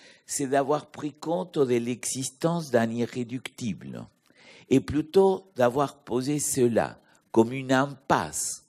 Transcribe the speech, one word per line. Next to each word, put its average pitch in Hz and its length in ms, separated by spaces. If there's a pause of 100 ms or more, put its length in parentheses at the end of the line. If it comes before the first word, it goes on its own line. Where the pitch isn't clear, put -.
(260)
C'est 139 220
d'avoir 139 420
pris 147 220
compte 170 460
de 123 180
l'existence 156 920
d'un 113 200
irréductible, 113 1160 (640)
et 135 120
plutôt 185 760
d'avoir 123 440
posé 131 420
cela 110 600 (300)
comme 117 220
une 135 200
impasse 131 960